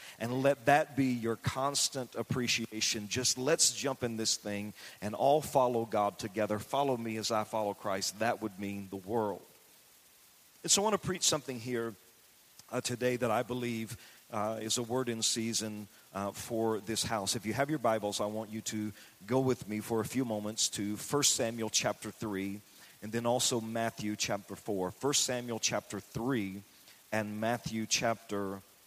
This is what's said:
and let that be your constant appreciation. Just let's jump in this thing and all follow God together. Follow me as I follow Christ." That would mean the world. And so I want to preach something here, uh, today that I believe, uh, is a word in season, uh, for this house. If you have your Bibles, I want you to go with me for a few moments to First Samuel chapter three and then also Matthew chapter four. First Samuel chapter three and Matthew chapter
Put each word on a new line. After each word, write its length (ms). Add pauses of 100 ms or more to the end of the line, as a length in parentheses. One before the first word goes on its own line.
(180)
and 240
let 240
that 320
be 80
your 300
constant 800
appreciation. 920
Just 280
let's 360
jump 300
in 140
this 200
thing 360 (300)
and 100
all 260
follow 460
God 320
together. 400
Follow 400
me 200
as 120
I 140
follow 320
Christ." 420
That 240
would 180
mean 300
the 60
world. 480 (1200)
And 80
so 100
I 40
want 140
to 80
preach 180
something 340
here, 340 (800)
uh, 60
today 380
that 120
I 140
believe, 540 (340)
uh, 300
is 160
a 60
word 260
in 120
season, 680 (260)
uh, 160
for 540
this 180
house. 320
If 100
you 60
have 180
your 100
Bibles, 420
I 60
want 220
you 120
to 320 (340)
go 140
with 260
me 140
for 180
a 60
few 180
moments 460
to 260
First 400
Samuel 340
chapter 420
three 500 (420)
and 80
then 140
also 340
Matthew 560
chapter 400
four. 360
First 340
Samuel 340
chapter 400
three 600 (500)
and 300
Matthew 440
chapter 760 (240)